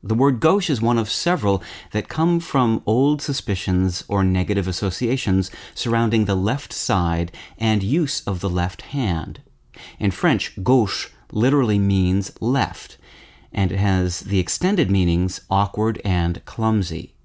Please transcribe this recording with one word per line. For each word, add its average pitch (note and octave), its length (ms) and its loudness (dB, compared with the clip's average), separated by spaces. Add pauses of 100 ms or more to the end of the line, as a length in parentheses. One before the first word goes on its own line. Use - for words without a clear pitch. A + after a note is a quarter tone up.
The F#2+ 100 -2
word B2+ 260 2
gauche F3+ 300 2
is A#2+ 120 0
one A#2 180 2
of G#2+ 100 -2
several G#2 540 0 (300)
that G#2+ 160 -2
come E3+ 300 0
from B2 460 0
old C#3 380 2
suspicions F#2 840 0
or G2 160 2
negative F#2 440 0
associations G2 840 -2 (240)
surrounding A2+ 500 2
the G2+ 120 0
left G#2+ 360 -2
side F2 600 0 (260)
and A2 240 0
use C3+ 460 -2
of F#2 120 -2
the F#2+ 120 -2
left F2+ 320 -2
hand. G2 580 -4 (560)
In G#2 140 0
French, - 420 0 (100)
gauche A2+ 440 2 (260)
literally A2+ 460 4
means G2 600 2
left, - 580 -2 (540)
and F#2+ 220 0
it F#2+ 60 -2
has F#2 420 0
the G2 180 0
extended F3 500 0
meanings F#2 600 2
awkward G#2 560 0
and F2 400 0
clumsy. G2+ 680 -2 (120)